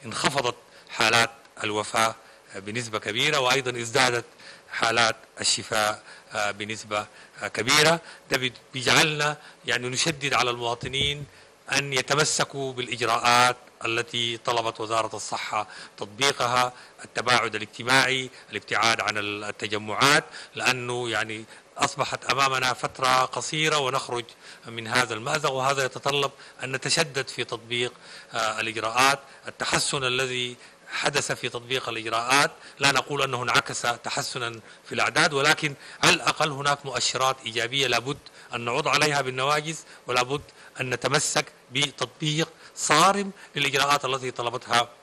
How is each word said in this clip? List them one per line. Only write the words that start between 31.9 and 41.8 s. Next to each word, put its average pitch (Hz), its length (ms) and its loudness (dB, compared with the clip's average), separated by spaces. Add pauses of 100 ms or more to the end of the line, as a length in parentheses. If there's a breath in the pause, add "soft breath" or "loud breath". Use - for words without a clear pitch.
لا 139 140 4
نقول 139 300 0
أنه 131 200 -2
انعكس 123 400 0
تحسنا 120 800 -4 (240 loud breath)
في - 100 -10
الأعداد، 120 380 2
ولكن 147 420 2 (300 loud breath)
على 175 100 6
الأقل 156 360 0
هناك 143 360 -2
مؤشرات 127 580 0
إيجابية 117 420 -2
لابد 120 320 0 (360 loud breath)
أن 120 60 -4
نعض 127 280 0
عليها 143 340 2
بالنواجذ، 143 540 0 (300 loud breath)
ولابد 123 360 0 (380 loud breath)
أن 127 100 -4
نتمسك 139 640 0 (200)
بتطبيق 147 760 -2 (280 loud breath)